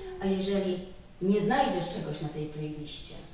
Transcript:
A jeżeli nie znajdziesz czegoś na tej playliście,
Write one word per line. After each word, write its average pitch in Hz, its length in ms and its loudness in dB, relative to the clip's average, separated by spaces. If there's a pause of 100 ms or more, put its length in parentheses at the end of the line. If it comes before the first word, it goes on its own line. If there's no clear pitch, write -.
(220)
A 196 40 0
jeżeli 190 600 2 (360)
nie 196 200 6
znajdziesz 190 480 4
czegoś 156 320 -4
na 151 80 -4
tej 151 160 -4
playliście, 151 680 -8 (180)